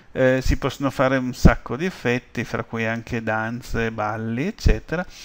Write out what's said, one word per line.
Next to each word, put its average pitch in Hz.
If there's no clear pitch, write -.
Eh, 131
si 135
possono 139
fare 131
un 127
sacco 120
di 151
effetti, 123
fra 113
cui 113
anche 117
danze, 113
balli, 113
eccetera, 160